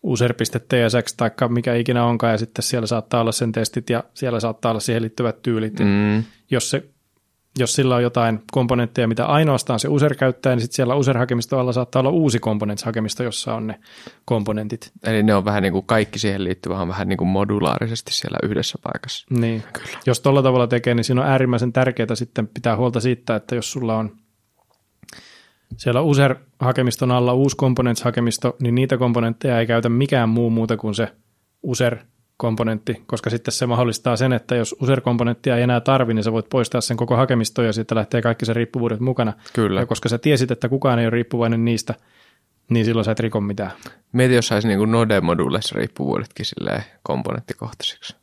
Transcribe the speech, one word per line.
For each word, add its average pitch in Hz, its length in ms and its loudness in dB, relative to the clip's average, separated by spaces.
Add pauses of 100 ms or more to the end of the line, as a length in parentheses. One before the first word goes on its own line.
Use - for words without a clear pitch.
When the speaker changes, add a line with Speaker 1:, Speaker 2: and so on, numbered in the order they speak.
Speaker 1:
user 123 300 0
piste - 260 -2
T - 120 -6 (160)
S 107 60 2 (120)
X - 120 -10
taikka 120 300 0
mikä 120 280 0
ikinä 120 300 2
onkaan 117 280 2
ja 110 40 0
sitten - 260 -6
siellä 113 240 -2
saattaa 117 340 -2
olla 113 100 2
sen 117 200 -2
testit 113 380 -4
ja 117 140 0 (100)
siellä 120 260 -4
saattaa 113 320 -2
olla 110 80 -2
siihen 113 220 -2
liittyvät 113 400 -4
tyylit. 110 380 -2
Ja 104 60 4
Speaker 2:
Mm. 104 380 2 (280)
Speaker 1:
jos 127 180 -2
se, 139 140 -2 (760)
jos 120 160 0
sillä 131 200 2
on 120 80 2
jotain 117 360 2 (120)
komponentteja, 120 560 0
mitä 113 180 0
ainoastaan 143 540 2
se 135 100 -2
User 147 260 2
käyttää, 127 400 2
niin 117 60 0
sit 117 100 -4
siellä 127 240 0
User-hakemiston 127 640 0
alla 123 140 0
saattaa 123 260 0
olla 131 100 2
uusi 151 300 2
Components-hakemisto, 107 840 -2
jossa 117 320 -6
on 110 120 -6
ne - 120 -10 (460)
komponentit. 107 680 -4 (120)
Speaker 2:
Eli 107 200 2
ne 107 120 6
on 98 100 2
vähän 104 180 0
niinku 95 180 0
kaikki 110 380 0
siihen 98 240 -2
liittyvä 92 380 -4
on 85 60 -2
vähän 95 220 -4
niinku 92 160 -2
modulaarisesti 104 880 -2
siellä - 300 -6
yhdessä - 400 -4
paikassa. - 460 -10
Speaker 1:
Niin. 113 340 -2 (100)
Speaker 2:
Kyllä. - 320 -14
Speaker 1:
Jos 123 140 2
tolla 139 240 4
tavalla 127 240 4
tekee, 120 280 0
niin 117 80 0
siinä 127 180 0
on 131 60 0
äärimmäisen 123 460 2
tärkeää 120 420 0
sitten 113 320 -4
pitää 117 300 -2
huolta 123 220 0
siitä, 120 360 0
että 107 200 -4
jos 113 160 -6
sulla 113 240 -2
on 110 160 -4 (1700)
siellä 123 240 0
User-hakemiston 127 1120 2
alla 123 220 2
uusi 131 240 2
Components-hakemisto, 120 1000 0
niin 120 160 0
niitä 131 220 2
komponentteja 117 640 0
ei 113 80 0
käytä 117 220 2
mikään 123 400 2
muu 117 200 2
muuta 113 280 0
kuin 107 180 -4
se 107 120 0 (560)
User-komponentti, 117 1400 -4
koska - 240 -4
sitten 117 220 -4
se - 140 -2
mahdollistaa 120 500 0
sen, 123 180 2
että 123 220 -2
jos 117 260 -2
User-komponenttia 120 760 0
ei 120 60 2
enää 123 180 2
tarvi, 131 320 2
niin 110 100 0
sä 110 80 0
voit 110 180 -2
poistaa 123 320 0
sen 117 160 -4
koko 120 180 0
hakemiston 120 500 2
ja 107 80 0
siitä 110 220 -2
lähtee 113 260 0
kaikki 117 240 0
sen 113 100 0
riippuvuudet 117 440 -2
mukana. 120 340 -2 (200)
Speaker 2:
Kyllä. 104 260 2
Speaker 1:
Ja 123 60 0
koska 117 240 -4
sä 120 80 0
tiesit, 127 340 2
että 120 180 -4
kukaan 131 300 2
ei 117 60 2
ole 113 40 2
riippuvainen 117 560 0
niistä, 117 280 -2 (760)
niin 117 160 2
silloin 113 200 2
sä 110 60 0
et 107 80 -2
riko 110 220 -2
mitään. 101 300 -4 (400)
Speaker 2:
Mieti, 127 240 4
jos 117 120 4
saisi 110 200 0
niinku 104 180 2
Node-moduuleissa 95 880 0
riippuvuudetkin - 720 -4
silleen - 380 -6 (200)
komponenttikohtaisiksi. - 1200 -8